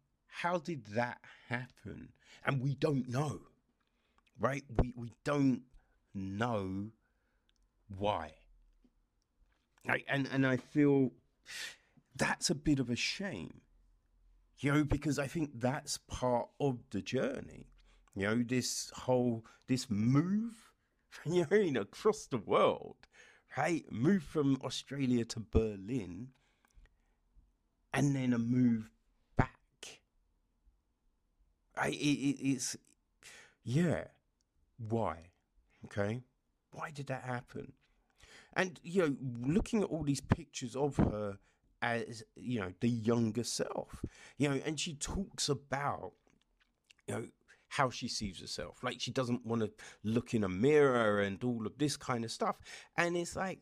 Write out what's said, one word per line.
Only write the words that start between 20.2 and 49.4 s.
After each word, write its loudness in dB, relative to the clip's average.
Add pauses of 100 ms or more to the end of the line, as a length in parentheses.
<laughs> -20
you 2
know, 4
across 0
the -2
world, 2 (600)
right? 0
Move 4
from 2
Australia 0
to -8
Berlin, -2 (1600)
and 4
then 2
a 2
move 4 (460)
back. -4 (1800)
I, -2
it, -2
it, 0
it's, -2 (880)
yeah. 2 (720)
Why? -2 (540)
Okay. -2 (500)
Why -10
did -10
that -6
happen? -8 (840)
And, -2
you 0
know, 2 (240)
looking 2
at 0
all -4
these 0
pictures -2
of 0
her 0 (420)
as, -4 (140)
you -4
know, -4
the 4
younger 2
self, -6 (340)
you 4
know, 0
and -4
she -4
talks -4
about, -4 (920)
you -6
know, -6 (420)
how 0
she -8
sees -6
herself. -10
Like, -4
she -6
doesn't -2